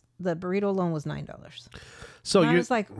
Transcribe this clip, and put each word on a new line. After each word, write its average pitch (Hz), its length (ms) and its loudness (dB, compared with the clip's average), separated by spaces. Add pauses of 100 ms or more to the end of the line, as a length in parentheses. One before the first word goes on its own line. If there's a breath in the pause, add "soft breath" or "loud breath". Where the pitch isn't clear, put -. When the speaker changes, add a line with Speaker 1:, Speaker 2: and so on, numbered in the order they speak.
(200)
Speaker 1:
The 175 160 -2
burrito 185 280 -2
alone 190 300 0
was 151 120 -4
nine 143 200 -8
dollars. - 440 -18 (540 loud breath)
Speaker 2:
So - 160 4
Speaker 1:
And 156 100 6
I 160 40 4
Speaker 2:
you're 175 60 6
Speaker 1:
was - 120 -2
like, 220 160 0 (120)